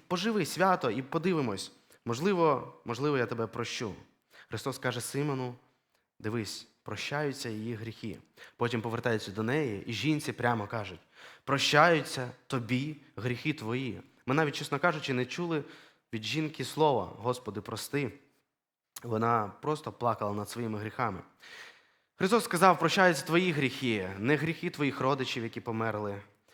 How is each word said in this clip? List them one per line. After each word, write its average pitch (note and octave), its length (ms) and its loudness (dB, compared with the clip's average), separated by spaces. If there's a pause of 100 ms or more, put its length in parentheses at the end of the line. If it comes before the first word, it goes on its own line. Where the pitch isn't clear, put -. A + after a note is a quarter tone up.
поживи F#3 380 0
свято F3 460 4
і A#2+ 100 -2
подивимось. D3 720 -2 (340)
Можливо, D3+ 680 2 (120)
можливо, C3+ 320 0
я A#2+ 80 2
тебе A2+ 220 -2
прощу». A2+ 460 -6 (560)
Христос A#2+ 280 -4
каже: B2 240 -2
Симону: C3 540 -4 (640)
«Дивись, A2 480 -6 (160)
прощаються C3+ 640 -4
її A2 260 -6
гріхи». A2 440 -10 (380)
Потім A#2+ 240 0
повертаються A2+ 500 0
до G#2+ 120 -2
неї, A#2+ 420 0
і A#2 80 -6
жінці C#3+ 380 0
прямо A#2 360 0
кажуть: F#2+ 320 -6 (440)
«Прощаються C#3+ 880 4 (160)
тобі B2+ 500 -2 (180)
гріхи B2 380 -2
твої». A2+ 480 -6 (240)
Ми C3 100 2
навіть, D3+ 200 2
чесно C#3 240 -4
кажучи, D3+ 340 0
не B2 120 0
чули D#3+ 380 -2 (500)
від A2 100 -4
жінки D3 420 -4
слова: B2 520 2
«Господи, G#2+ 440 -4
прости». B2+ 500 -4 (920)
Вона A2+ 480 2 (100)
просто D3+ 300 -4
плакала G#2+ 420 -2
над G#2 160 -4
своїми A2 300 -4
гріхами. G#2+ 400 -4 (960)
Христос F#3+ 280 4
сказав: F3+ 360 6
«Прощаються E3 460 4
твої F3 260 4
гріхи», A#2+ 640 0
не B2 180 4
гріхи D#3+ 340 -2
твоїх C#3+ 320 -2
родичів, C3 420 0
які A2+ 180 -8
померли, G#2+ 600 -4 (320)